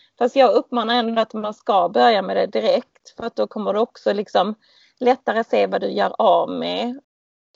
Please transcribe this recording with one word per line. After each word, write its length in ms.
Fast 180
jag 180
uppmanar 420
ändå 260
att 120
man 200
ska 360
börja 320
med 160
det 80
direkt. 720
För 60
att 120
då 120
kommer 260
du 60
också 340
liksom 420
lättare 440
se 240
vad 140
du 60
gör 300
av 320
med. 500